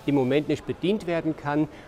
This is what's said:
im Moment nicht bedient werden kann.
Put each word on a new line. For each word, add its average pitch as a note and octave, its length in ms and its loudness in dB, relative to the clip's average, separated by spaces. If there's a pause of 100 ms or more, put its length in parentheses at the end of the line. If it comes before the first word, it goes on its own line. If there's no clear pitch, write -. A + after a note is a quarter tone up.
im C#3+ 80 2
Moment C#3 340 2
nicht D3+ 180 -2
bedient F3 400 -2
werden D#3+ 300 -2
kann. D3 320 0 (200)